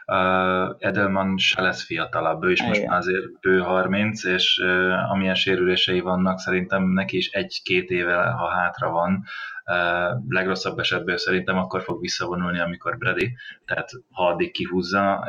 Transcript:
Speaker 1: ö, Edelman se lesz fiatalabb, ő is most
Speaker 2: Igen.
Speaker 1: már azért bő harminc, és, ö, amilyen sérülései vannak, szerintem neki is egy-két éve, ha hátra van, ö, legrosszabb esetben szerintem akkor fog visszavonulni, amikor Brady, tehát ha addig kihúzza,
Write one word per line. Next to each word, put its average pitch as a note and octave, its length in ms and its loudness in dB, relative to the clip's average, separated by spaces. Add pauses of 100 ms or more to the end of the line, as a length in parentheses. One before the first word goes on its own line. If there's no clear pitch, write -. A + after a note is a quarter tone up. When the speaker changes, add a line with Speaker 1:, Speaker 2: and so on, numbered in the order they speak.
Speaker 1:
ö, F#2 720 2
Edelman G2 600 2
se - 240 2
lesz F2+ 220 0
fiatalabb, E2 600 -2
ő F#2 60 4
is - 120 2
most G#2+ 140 2
Speaker 2:
Igen. G2+ 140 0
Speaker 1:
már F2+ 80 2
azért F#2 420 -4
bő F#2 200 4
harminc, F#2 640 0
és, F#2 380 2
ö, F#2 300 2
amilyen F#2 420 0
sérülései F2+ 680 2
vannak, F#2 380 2
szerintem F#2 460 0
neki F#2+ 320 0
is F#2 140 -2
egy-két F#2 600 -2
éve, F2 400 0
ha F2 180 -2
hátra F2 420 -2
van, F2 340 0 (400)
ö, F2 440 0 (200)
legrosszabb F#2 500 -2
esetben F2 380 0
szerintem F#2 420 0
akkor F#2 240 -2
fog E2+ 180 -8
visszavonulni, F2 600 -4
amikor E2+ 380 -4
Brady, F#2 360 -2 (300)
tehát E2+ 260 -6 (220)
ha F2+ 160 0
addig E2+ 240 0
kihúzza, F#2 760 0